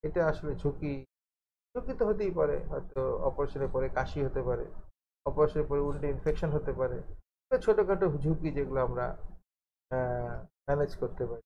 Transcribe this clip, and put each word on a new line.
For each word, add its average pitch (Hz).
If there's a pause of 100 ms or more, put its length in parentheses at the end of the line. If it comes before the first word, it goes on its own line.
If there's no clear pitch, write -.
এটা 160
আসলে 147
ঝুঁকি, 143 (720)
ঝুঁকি 240
তো -
হতেই 202
পারে, 151
হয়তো 131
অপারেশনের 139
পরে 131
কাশি 131
হতে 135
পারে, 120 (640)
অপারেশনের 151
পরে 143
উল্টে 143
ইনফেকশন 147
হতে 139
পারে, 127 (480)
তো 254
ছোটোখাটো 196
ঝুঁকি 156
যেগুলো 135
আমরা, 123 (840)
আহ, 123
ম্যানেজ -
করতে 123
পারি। 117